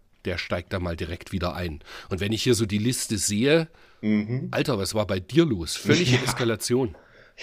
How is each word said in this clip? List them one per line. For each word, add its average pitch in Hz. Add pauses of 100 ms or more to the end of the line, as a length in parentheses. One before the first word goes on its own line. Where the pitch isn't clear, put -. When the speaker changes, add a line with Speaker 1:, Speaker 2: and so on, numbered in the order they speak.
(240)
Speaker 1:
der 90
steigt -
da 98
mal 90
direkt 85
wieder 87
ein. 82 (260)
Und 90
wenn 101
ich 107
hier 127
so 110
die 101
Liste 113
sehe, 139 (340)
Speaker 2:
Mhm. 107
Speaker 1:
Alter, 135
was 98
war 107
bei 95
dir 143
los? 95
Völlige 151
Speaker 2:
<laughs> 123
Ja. 123
Speaker 1:
Eskalation. 117 (480)